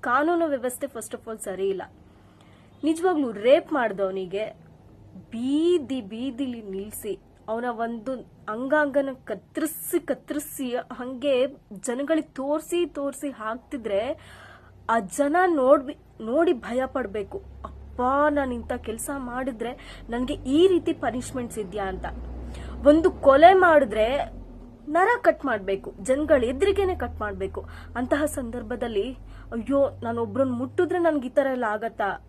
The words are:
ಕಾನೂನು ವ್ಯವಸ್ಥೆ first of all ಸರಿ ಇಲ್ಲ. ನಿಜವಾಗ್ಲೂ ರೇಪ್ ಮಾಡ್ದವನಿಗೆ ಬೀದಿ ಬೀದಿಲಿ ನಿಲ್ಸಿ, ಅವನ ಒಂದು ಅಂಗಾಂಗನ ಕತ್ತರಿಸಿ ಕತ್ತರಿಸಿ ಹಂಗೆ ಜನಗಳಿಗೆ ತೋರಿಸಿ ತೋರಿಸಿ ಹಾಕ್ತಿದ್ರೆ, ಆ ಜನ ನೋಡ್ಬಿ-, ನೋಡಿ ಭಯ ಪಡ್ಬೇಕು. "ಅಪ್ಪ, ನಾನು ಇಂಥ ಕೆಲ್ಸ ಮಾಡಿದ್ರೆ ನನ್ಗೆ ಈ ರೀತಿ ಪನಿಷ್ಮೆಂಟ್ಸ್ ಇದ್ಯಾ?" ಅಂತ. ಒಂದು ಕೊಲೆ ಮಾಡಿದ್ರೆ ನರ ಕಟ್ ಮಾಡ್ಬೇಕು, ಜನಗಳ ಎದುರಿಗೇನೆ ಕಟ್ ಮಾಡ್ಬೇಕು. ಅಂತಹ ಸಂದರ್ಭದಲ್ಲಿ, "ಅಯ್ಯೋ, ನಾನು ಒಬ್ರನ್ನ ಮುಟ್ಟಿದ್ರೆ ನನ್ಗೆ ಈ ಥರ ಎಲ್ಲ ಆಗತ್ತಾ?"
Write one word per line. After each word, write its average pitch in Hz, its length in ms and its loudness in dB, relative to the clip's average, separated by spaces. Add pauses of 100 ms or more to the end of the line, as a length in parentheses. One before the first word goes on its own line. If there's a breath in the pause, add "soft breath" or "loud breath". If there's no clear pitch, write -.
ಕಾನೂನು 320 460 2
ವ್ಯವಸ್ಥೆ 254 400 -4
first 233 320 -10
of - 80 -16
all 220 100 -8
ಸರಿ 196 320 -4
ಇಲ್ಲ. 190 120 -2 (1000 soft breath)
ನಿಜವಾಗ್ಲೂ 320 480 2
ರೇಪ್ 254 420 4
ಮಾಡ್ದವನಿಗೆ 196 880 -2 (500)
ಬೀದಿ 269 880 0
ಬೀದಿಲಿ 233 600 -6
ನಿಲ್ಸಿ, 202 580 -8 (280)
ಅವನ 233 180 -4
ಒಂದು 233 480 -4 (360)
ಅಂಗಾಂಗನ 269 600 0 (140)
ಕತ್ತರಿಸಿ - 760 -4
ಕತ್ತರಿಸಿ 277 760 -6
ಹಂಗೆ 254 720 0 (260)
ಜನಗಳಿಗೆ 277 540 -2
ತೋರಿಸಿ 311 580 -2
ತೋರಿಸಿ 285 440 -6
ಹಾಕ್ತಿದ್ರೆ, 226 840 -4 (760 loud breath)
ಆ 226 100 4
ಜನ 285 360 0 (120)
ನೋಡ್ಬಿ-, 277 760 2
ನೋಡಿ 311 300 2
ಭಯ 240 320 -4
ಪಡ್ಬೇಕು. 214 520 -6
"ಅಪ್ಪ, - 640 -12 (280)
ನಾನು 277 240 0
ಇಂಥ 233 200 -6
ಕೆಲ್ಸ 226 440 -8
ಮಾಡಿದ್ರೆ 247 920 -8
ನನ್ಗೆ 247 240 -2
ಈ 294 340 4
ರೀತಿ 339 260 4
ಪನಿಷ್ಮೆಂಟ್ಸ್ 240 680 -6
ಇದ್ಯಾ?" 196 260 -6
ಅಂತ. 185 200 -6 (840 loud breath)
ಒಂದು 320 240 8
ಕೊಲೆ 302 420 10
ಮಾಡಿದ್ರೆ 277 720 6 (640)
ನರ 339 200 4 (140)
ಕಟ್ 311 240 2
ಮಾಡ್ಬೇಕು, 196 560 -4
ಜನಗಳ 277 420 2
ಎದುರಿಗೇನೆ 370 520 0
ಕಟ್ - 240 -8
ಮಾಡ್ಬೇಕು. 196 420 -6 (340 loud breath)
ಅಂತಹ 285 300 0
ಸಂದರ್ಭದಲ್ಲಿ, 233 880 -4 (380 loud breath)
"ಅಯ್ಯೋ, 247 380 2 (140)
ನಾನು 233 180 -2
ಒಬ್ರನ್ನ 247 300 0
ಮುಟ್ಟಿದ್ರೆ 302 480 0
ನನ್ಗೆ 302 280 2
ಈ - 40 -8
ಥರ 277 200 2
ಎಲ್ಲ 254 120 -4
ಆಗತ್ತಾ?" 214 460 -2 (200)